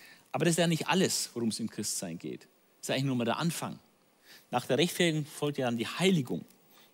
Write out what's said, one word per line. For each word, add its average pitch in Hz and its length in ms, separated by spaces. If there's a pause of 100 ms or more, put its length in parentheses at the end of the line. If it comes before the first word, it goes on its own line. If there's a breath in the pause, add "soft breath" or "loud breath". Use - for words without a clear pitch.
(300 loud breath)
Aber 147 140
das 170 80
ist 160 60
ja 170 100
nicht 160 200
alles, 160 460
worum 117 160
es - 100
im 113 80
Christsein 90 500
geht. 64 240 (380)
Das - 80
ist - 20
eigentlich 131 140
nur 131 120
mal 120 80
der 113 140
Anfang. 151 400 (720 loud breath)
Nach 120 160
der 127 120
Rechtfertigung 160 480
folgt 147 320
ja 127 80
dann 117 100
die 110 100
Heiligung. 156 580 (500 soft breath)